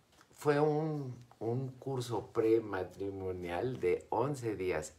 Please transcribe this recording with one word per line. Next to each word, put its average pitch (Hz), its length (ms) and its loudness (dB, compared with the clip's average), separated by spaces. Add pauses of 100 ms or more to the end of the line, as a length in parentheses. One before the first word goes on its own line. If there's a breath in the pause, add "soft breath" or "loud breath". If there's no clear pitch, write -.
(320)
fue 147 280 2
un, 151 560 0 (240)
un 127 300 -2
curso 120 580 -4
prematrimonial 98 1500 0
de 87 300 2
once 117 440 0
días 90 440 -2